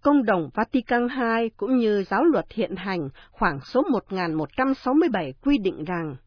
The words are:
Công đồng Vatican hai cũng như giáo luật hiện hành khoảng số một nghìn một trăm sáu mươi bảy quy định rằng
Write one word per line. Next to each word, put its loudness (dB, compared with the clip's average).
Công 4
đồng 0
Vatican 0
hai -2
cũng 0
như 2
giáo 0
luật 2
hiện -4
hành -4
khoảng -2
số -2
một -4
nghìn -4
một -4
trăm 0
sáu -4
mươi 4
bảy -4
quy 2
định -4
rằng -6